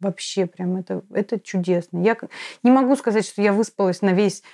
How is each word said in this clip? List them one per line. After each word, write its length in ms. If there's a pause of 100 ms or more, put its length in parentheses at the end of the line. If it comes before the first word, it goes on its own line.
вообще 460
прям 300
это, 260 (100)
это 280
чудесно. 600
Я 120
к-, 140 (340)
не 80
могу 260
сказать, 300
что 160
я 100
выспалась 500
на 100
весь 300 (120)